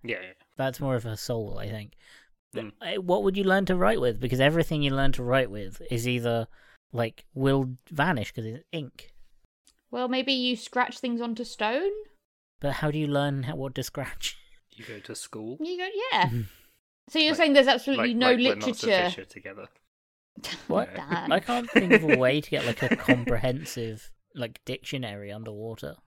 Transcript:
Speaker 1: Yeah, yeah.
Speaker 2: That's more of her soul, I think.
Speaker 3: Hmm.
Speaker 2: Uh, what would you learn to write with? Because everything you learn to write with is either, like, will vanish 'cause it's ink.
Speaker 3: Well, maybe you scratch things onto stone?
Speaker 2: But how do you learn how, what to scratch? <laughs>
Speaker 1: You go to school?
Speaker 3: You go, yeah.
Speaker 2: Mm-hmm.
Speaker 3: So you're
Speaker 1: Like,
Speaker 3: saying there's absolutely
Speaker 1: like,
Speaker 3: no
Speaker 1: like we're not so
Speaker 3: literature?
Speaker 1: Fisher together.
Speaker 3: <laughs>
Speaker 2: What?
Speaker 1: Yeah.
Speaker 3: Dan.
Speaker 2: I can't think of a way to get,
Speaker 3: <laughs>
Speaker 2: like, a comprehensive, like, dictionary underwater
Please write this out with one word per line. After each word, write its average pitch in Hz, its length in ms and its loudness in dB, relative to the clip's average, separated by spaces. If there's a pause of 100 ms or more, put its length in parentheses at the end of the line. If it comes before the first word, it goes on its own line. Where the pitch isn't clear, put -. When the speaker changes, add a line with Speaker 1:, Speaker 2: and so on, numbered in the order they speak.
Speaker 1:
Yeah, 110 180 -4
yeah. 92 100 -18 (240)
Speaker 2:
That's 135 240 -4
more 135 160 0
of 113 80 -2
her 110 120 -6
soul, 110 420 -4
I 104 100 -6
think. 104 240 -10 (600)
Speaker 3:
Hmm. - 140 -8 (120)
Speaker 2:
Uh, 180 200 -8
what 185 220 2
would 196 140 0
you 202 80 0
learn 190 220 4
to 185 100 2
write 196 240 4
with? 120 200 2
Because 127 200 0
everything 156 420 4
you 143 80 2
learn 139 220 6
to 131 100 2
write 123 280 2
with 101 300 -10 (100)
is 120 180 -2
either, 117 400 0 (440)
like, 117 320 -4 (100)
will 135 420 2 (140)
vanish 151 420 0
'cause 113 120 -8
it's 113 280 -10
ink. 147 380 -10 (800)
Speaker 3:
Well, 247 180 -4
maybe 262 240 0
you 247 240 0
scratch - 420 -2
things 240 220 -2
onto 233 240 -6
stone? 254 460 -2 (720)
Speaker 2:
But 143 140 -2
how 151 160 0
do 151 80 -2
you 151 80 0
learn 143 380 0
how, 151 120 -4
what 135 180 -8
to 131 80 -4
scratch? - 600 -8
<laughs> - 40 -20 (280)
Speaker 1:
You 113 120 -18
go 104 140 -14
to 110 140 -12
school? 110 460 -10
Speaker 3:
You 349 160 -6
go, 359 120 -6 (240)
yeah. 185 160 4
Speaker 2:
Mm-hmm. 117 120 -2 (680)
Speaker 3:
So 320 80 0
you're 311 140 6
Speaker 1:
Like, 285 40 2
Speaker 3:
saying 311 160 6
there's 269 160 10
absolutely 247 400 2
Speaker 1:
like, 233 80 0
Speaker 3:
no 247 120 4
Speaker 1:
like 247 100 6
we're 247 160 4
not 208 80 -6 (140)
so - 100 -4
Speaker 3:
literature? 185 240 4
Speaker 1:
Fisher 131 160 -10
together. 98 420 -16 (760)
Speaker 3:
<laughs> - 240 -10
Speaker 2:
What? 185 280 0
Speaker 1:
Yeah. - 160 -10
Speaker 3:
Dan. 175 220 -2
Speaker 2:
I 185 80 4
can't 240 300 -4
think 190 220 6
of 208 120 6
a 143 120 6
way 127 240 4
to - 100 -10
get, 143 160 -2
Speaker 3:
<laughs> - 0 -
Speaker 2:
like, 117 160 -2
a 127 140 2
comprehensive, 123 1120 -2 (240)
like, 120 300 -8
dictionary 107 680 -8
underwater 110 680 -10 (100)